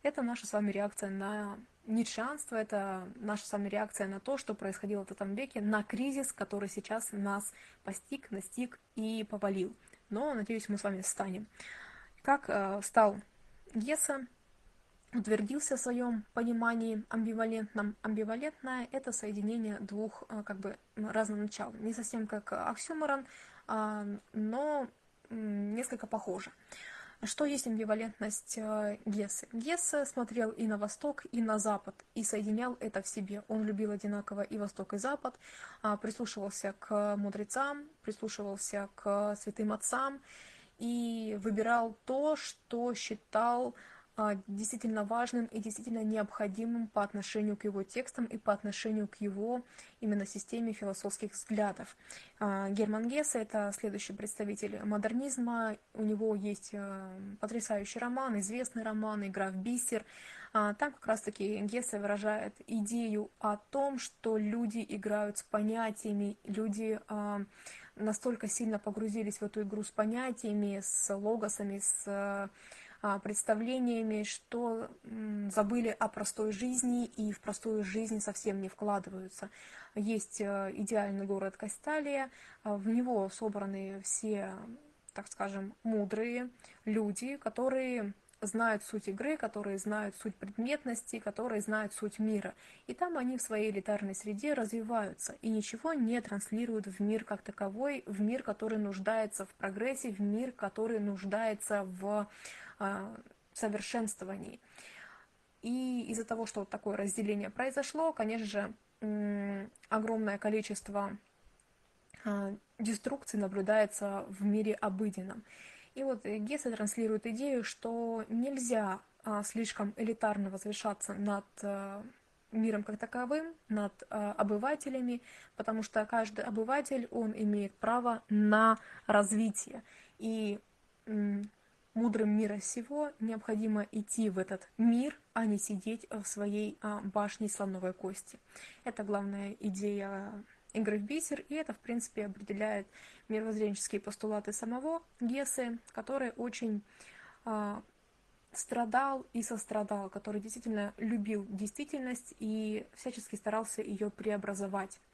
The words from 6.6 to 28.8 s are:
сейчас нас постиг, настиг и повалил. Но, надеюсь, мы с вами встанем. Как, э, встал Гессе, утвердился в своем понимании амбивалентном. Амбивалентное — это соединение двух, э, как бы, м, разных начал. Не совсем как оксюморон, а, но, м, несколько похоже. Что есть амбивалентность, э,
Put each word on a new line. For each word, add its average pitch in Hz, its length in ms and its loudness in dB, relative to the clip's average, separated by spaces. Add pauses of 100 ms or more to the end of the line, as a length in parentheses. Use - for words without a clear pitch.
сейчас 214 440 -4
нас 202 400 0 (300)
постиг, - 480 -8
настиг 240 480 -4 (160)
и 220 340 -2
повалил. 196 480 0 (320)
Но, 269 260 0
надеюсь, 220 340 -2
мы 202 100 2
с - 60 -6
вами 190 180 0
встанем. 196 440 -2 (760)
Как, 285 260 6
э, 196 320 2
встал 208 360 8 (580)
Гессе, 269 520 0 (880)
утвердился 220 640 2
в 240 40 -2
своем 240 520 0
понимании 226 760 2
амбивалентном. 220 960 0
Амбивалентное — 240 880 -2
это 269 200 -2
соединение 214 680 -2
двух, 208 480 -4
э, 214 160 -6
как 196 140 -6
бы, 196 200 -6 (180)
м, 214 140 -2
разных 208 280 2
начал. 208 420 -4
Не 220 120 -2
совсем 220 340 -4
как 208 260 -6
оксюморон, 285 720 0 (400)
а, 214 400 0 (260)
но, 247 560 0 (420)
м, 208 440 -2
несколько 233 320 -4
похоже. 196 440 -4 (720)
Что 302 220 2
есть 285 200 0
амбивалентность, 220 920 -2
э, 214 460 0